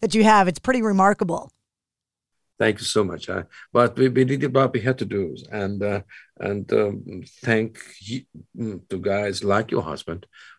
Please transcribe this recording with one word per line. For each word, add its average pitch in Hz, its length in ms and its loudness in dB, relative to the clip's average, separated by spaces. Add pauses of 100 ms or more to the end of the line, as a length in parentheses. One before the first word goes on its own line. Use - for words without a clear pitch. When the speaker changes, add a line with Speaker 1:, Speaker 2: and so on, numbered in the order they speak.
Speaker 1:
that 202 120 0
you 214 120 6
have, 208 240 8
it's 165 100 -4
pretty 254 220 0
remarkable. 196 680 2 (1080)
Speaker 2:
Thank 110 200 2
you - 60 -10
so 107 200 2
much. 82 240 -8
Uh, 95 140 -6 (280)
but 120 260 2
we, 131 120 4
we 127 160 2
did 135 280 -2
what 131 200 2
we 117 80 -2
had 127 160 -2
to 110 80 -6
do, 98 320 -4 (120)
and, 101 320 -6
uh, 101 200 -2 (380)
and, 101 340 -6
um, 101 500 -4 (200)
thank 113 360 -2 (220)
you, 110 220 -10 (340)
mm, 104 320 -8
to 95 100 -6
guys 101 440 -4
like 104 280 0
your 120 120 -2
husband. 78 420 -10 (340)